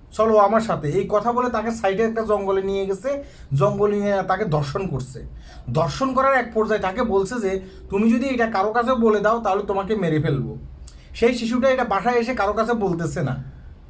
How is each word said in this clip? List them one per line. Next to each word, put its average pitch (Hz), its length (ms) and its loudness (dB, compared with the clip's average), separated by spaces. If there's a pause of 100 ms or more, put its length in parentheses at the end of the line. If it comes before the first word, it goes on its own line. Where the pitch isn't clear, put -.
(120)
চলো 220 240 4
আমার 208 240 6
সাথে।" 151 280 -2
এই 185 200 0
কথা 214 240 2
বলে 247 180 0
তাকে 226 200 -2
সাইডে 202 320 0
একটা 226 200 0
জঙ্গলে 196 400 0
নিয়ে 196 240 -2
গেছে, 262 380 -4 (300)
জঙ্গলে 202 420 2
নিয়ে 202 260 0
তাকে 190 220 0
ধর্ষণ 165 420 -2
করছে। 131 400 -8 (460)
ধর্ষণ 165 420 0
করার 269 200 4
এক 240 200 0
পর্যায়ে 214 280 0
তাকে 190 200 -2
বলছে 196 380 0
যে, 190 200 -2 (300)
"তুমি 214 220 4
যদি 269 140 2
এটা 240 200 0
কারো 214 260 0
কাছে 240 220 0
বলে 220 260 4
দাও, 220 200 2
তাহলে 202 220 0
তোমাকে 196 340 -2
মেরে 160 240 0
ফেলবো।" 113 360 -2 (580)
সেই 233 200 2
শিশুটা 233 340 0
এটা 254 160 2
বাসায় 214 320 0
এসে 240 180 0
কারো 208 180 0
কাছে 226 200 0
বলতেছে 175 500 -2
না। 120 220 -4 (460)